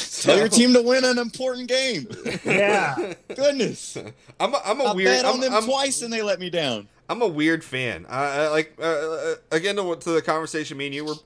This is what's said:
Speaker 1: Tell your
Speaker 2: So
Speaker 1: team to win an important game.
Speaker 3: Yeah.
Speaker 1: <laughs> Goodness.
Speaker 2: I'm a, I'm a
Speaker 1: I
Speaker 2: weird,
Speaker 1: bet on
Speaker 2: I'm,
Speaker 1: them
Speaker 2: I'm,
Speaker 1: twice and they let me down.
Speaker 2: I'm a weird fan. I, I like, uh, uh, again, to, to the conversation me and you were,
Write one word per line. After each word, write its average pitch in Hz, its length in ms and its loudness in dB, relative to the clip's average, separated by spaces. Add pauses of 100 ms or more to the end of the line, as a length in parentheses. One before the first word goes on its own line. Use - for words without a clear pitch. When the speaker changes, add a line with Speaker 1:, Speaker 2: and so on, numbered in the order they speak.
(200)
Speaker 1:
Tell - 160 6
your 214 140 4
Speaker 2:
So - 80 4
Speaker 1:
team 247 160 8
to 247 80 8
win 254 220 4
an 247 140 2
important 247 500 -6
game. 247 380 -2 (380)
Speaker 3:
Yeah. 196 800 0
Speaker 1:
<laughs> - 120 -14
Goodness. 269 600 -2 (420)
Speaker 2:
I'm 226 160 0
a, 277 100 2
I'm 220 160 0
a 277 40 2
Speaker 1:
I 220 100 4
Speaker 2:
weird, 185 140 2
Speaker 1:
bet 254 160 4
on 262 120 2
Speaker 2:
I'm, 254 40 -2
Speaker 1:
them 262 140 0
Speaker 2:
I'm, 220 100 2
Speaker 1:
twice 269 380 -2
and 233 100 -8
they 226 100 -2
let 196 160 0
me 180 120 -8
down. 131 380 -4 (200)
Speaker 2:
I'm 208 140 -2
a 226 40 2
weird 160 380 0
fan. 117 440 -6
I, 135 160 -4
I 143 240 0
like, 156 300 -2
uh, 127 40 -10
uh, 160 520 -2 (160)
again, 180 260 0
to, 180 200 -2
to 156 140 -6
the 160 120 2
conversation 156 540 -4
me 139 100 -6
and 139 80 -8
you 147 120 -8
were, 151 80 -4 (120)